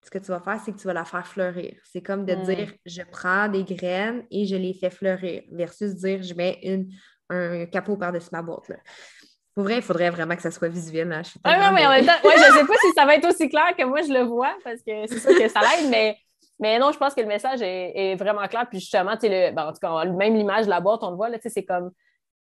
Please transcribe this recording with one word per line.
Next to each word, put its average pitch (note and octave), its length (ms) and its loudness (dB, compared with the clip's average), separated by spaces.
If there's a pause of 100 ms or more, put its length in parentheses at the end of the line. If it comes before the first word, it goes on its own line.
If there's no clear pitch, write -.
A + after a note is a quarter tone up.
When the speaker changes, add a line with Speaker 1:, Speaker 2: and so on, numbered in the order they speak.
Speaker 1:
Ce - 80 -20
que F#3+ 80 -10
tu F#3+ 80 -20
vas F3+ 120 -6
faire, G3+ 240 -8
c'est A3 80 -10
que G3 60 -12
tu - 80 -14
vas F#3 80 -4
la E3+ 100 -6
faire F3 220 -10
fleurir. F3+ 580 -8
C'est - 200 -14
comme G3 220 -6
de F#3 100 -2
Speaker 2:
Hmm. F#3 80 -8
Speaker 1:
dire, « F#3+ 300 -4 (120)
Je F3 160 -16
prends F#3+ 460 -2
des G3 160 -2
graines F#3+ 640 -6
et G3+ 160 -4
je G3 100 -4
les F#3 200 -4
fais F3+ 160 -4
fleurir », F#3 500 -4 (100)
versus F3 440 -8
dire, « F#3+ 280 -4
Je F3+ 120 -12
mets F3 260 -4
une, F#3+ 300 -4 (400)
un F3 340 -6
capot F#3+ 320 -4
par-dessus F3 340 -6
ma E3+ 120 -8
boîte, - 260 -12
là. » - 60 -12 (800)
Pour G3+ 80 -2
vrai, G#3 140 -2
il A#3+ 40 -4
faudrait F3 300 -2
vraiment E3+ 240 -4
que E3+ 80 -12
ça E3 80 -6
soit E3+ 160 -6
visuel, E3 440 -6
hein. D#3+ 120 -8
Je - 60 -16
suis - 140 -20
Speaker 2:
Ouais, D4 100 2
Speaker 1:
tellement G4 160 4
Speaker 2:
ouais, G4 40 2
mais D#4 140 4
en - 40 6
Speaker 1:
désolée. C4+ 140 6
Speaker 2:
même E4+ 160 4
temps, - 60 8
ouais, G4+ 100 10
je - 220 10
sais C#4+ 80 4
pas F#4+ 140 2
si F#4+ 120 6
ça D#4 120 6
va D4 100 6
être D#4 120 2
aussi E4+ 220 0
clair D#4+ 260 0
que F4 80 -2
moi C4+ 200 -2
je D4 100 -2
le B3+ 80 2
vois, B3 420 -2
parce A#3+ 180 -14
que G#3+ 260 -8
c'est A#3 120 -8
sûr C4 160 6
que A3+ 120 4
ça G#3+ 140 2
l'aide, D4 280 4
mais, A3 280 2 (420)
mais A3 180 2
non, C#4 140 4
je D4 80 -6
pense C#4 160 0
que B3+ 60 -2
le A3 60 -2
message A#3+ 360 -4
est, F#3 320 -6
est F#3+ 200 -2
vraiment G3+ 320 -4
clair. A#3 220 -4
Puis F#3+ 120 -10
justement, G3 340 -2
tu A3 60 -8
sais, F#3 280 2
le, A2 60 -10
ben, D#3 140 -4
en D3+ 40 -12
tout - 60 -18
cas, E3 260 -4
même F#3+ 300 0
l'image G#3 300 0
de G3+ 40 -2
la F3 120 0
boîte, G#3 200 2
on G#3 80 -6
le F3 60 -10
voit, G#3+ 140 -4
là, A#3 100 -10
tu - 40 -20
sais, A#3+ 60 -10
c'est G#3 160 -6
comme, F3+ 240 -6 (640)